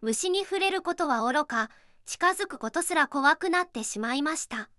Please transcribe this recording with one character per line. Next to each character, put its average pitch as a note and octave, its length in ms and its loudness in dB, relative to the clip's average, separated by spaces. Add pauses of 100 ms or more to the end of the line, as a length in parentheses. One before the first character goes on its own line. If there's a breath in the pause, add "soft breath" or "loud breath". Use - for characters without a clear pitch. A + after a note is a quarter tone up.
虫 A3 300 0
に F#4+ 140 2
触 F#4+ 160 -2
れ G4 100 4
る F#4+ 120 -2
こ F#4+ 120 -2
と E4+ 140 -2
は A3+ 160 2
お B3 80 0
ろ D4 120 2
か、 A3+ 260 -2 (340 soft breath)
近 - 240 0
づ F#4+ 180 0
く C#4+ 120 -12
こ A3 120 -6
と E4+ 120 -2
す F4 120 -2
ら D4+ 140 4
怖 C#4+ 260 4
く F4+ 160 -4
な F4+ 120 2
っ F4+ 60 -4
て A#3 140 -8
し - 160 -8
ま A3+ 160 -2
い C#4 80 0
ま D#4 140 -2
し - 120 -8
た。 G#3+ 300 -8